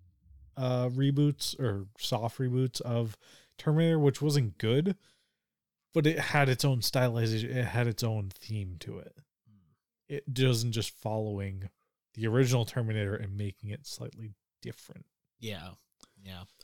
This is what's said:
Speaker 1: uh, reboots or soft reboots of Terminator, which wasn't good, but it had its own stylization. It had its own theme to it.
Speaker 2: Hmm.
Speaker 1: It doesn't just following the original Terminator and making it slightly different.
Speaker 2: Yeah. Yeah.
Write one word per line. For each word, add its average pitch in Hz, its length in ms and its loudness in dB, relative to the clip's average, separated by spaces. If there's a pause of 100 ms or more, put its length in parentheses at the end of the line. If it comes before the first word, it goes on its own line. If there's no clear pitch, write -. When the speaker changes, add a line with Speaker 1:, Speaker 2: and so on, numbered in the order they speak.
(560)
Speaker 1:
uh, 127 340 0
reboots 139 720 2
or 98 280 -2 (100)
soft 113 400 -2
reboots 127 440 0
of 117 360 -2 (400)
Terminator, 160 400 2
which 143 240 4
wasn't 143 380 2
good, 143 360 2 (1000)
but 151 100 4
it 156 140 4
had 143 300 4
its 127 140 2
own 131 180 2
stylization. 117 640 2 (100)
It 127 100 0
had 120 220 0
its 113 160 -2
own 110 260 -2
theme 95 520 -8
to 95 180 -10
it. - 180 -18 (320)
Speaker 2:
Hmm. 95 220 -20 (380)
Speaker 1:
It 143 220 -8
doesn't 120 420 2
just 107 180 -4
following 98 760 -6 (440)
the 113 140 -4
original 120 380 4
Terminator 107 500 -2
and 98 200 -8
making 101 360 -6
it - 160 -12
slightly 110 460 -12 (280)
different. - 460 -16 (320)
Speaker 2:
Yeah. 98 320 -10 (520)
Yeah. 92 200 -14 (200)